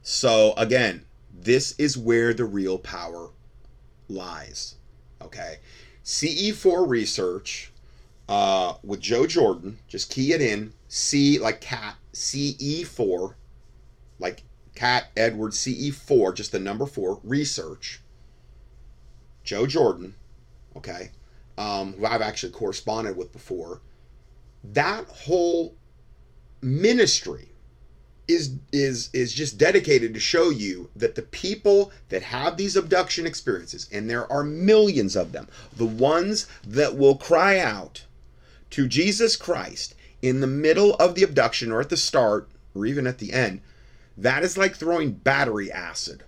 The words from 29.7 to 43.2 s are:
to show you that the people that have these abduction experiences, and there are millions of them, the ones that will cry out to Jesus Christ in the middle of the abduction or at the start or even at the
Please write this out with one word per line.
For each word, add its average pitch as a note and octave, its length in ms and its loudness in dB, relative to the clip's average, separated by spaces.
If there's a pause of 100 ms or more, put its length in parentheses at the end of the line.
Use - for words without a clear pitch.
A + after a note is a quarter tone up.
to A2 60 -10
show E3+ 300 4
you G2 460 -4
that A2 200 -2
the A2+ 60 -6
people G3+ 680 2 (180)
that F#2 120 -4
have C#3 360 -4
these G3 180 -2
abduction F3+ 500 0
experiences, - 640 -6
and G#2+ 180 -6
there A#2+ 220 -4
are C#3+ 120 0
millions D#3+ 720 4
of F2 160 -2
them, C#2 160 -12 (280)
the A#2 100 0
ones D#3 600 0 (220)
that C#3 300 0
will C#3 180 8
cry F3+ 420 4
out G#2+ 480 -4 (640)
to C3+ 180 0
Jesus G3 480 2
Christ - 600 -6 (260)
in C3 200 2
the C3 60 2
middle D#3 480 4
of F3 200 4
the F#3 80 6
abduction B2 480 0
or A2+ 80 0
at C#3+ 100 -4
the E3 80 -2
start G#2+ 520 2 (260)
or G2+ 100 -4
even C3+ 220 -2
at A#2+ 100 -4
the G#2 140 -10